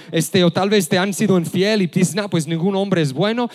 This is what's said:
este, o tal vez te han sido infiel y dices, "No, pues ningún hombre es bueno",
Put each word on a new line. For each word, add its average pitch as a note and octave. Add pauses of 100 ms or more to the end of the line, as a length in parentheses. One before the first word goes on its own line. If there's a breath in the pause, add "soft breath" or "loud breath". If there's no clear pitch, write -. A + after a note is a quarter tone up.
(120)
este, F3
o E3+
tal F#3+
vez G3+
te F#3
han G3
sido G3
infiel F#3
y F#3
dices, F3
"No, G3+
pues E3
ningún E3+
hombre F#3+
es C#3+
bueno", A3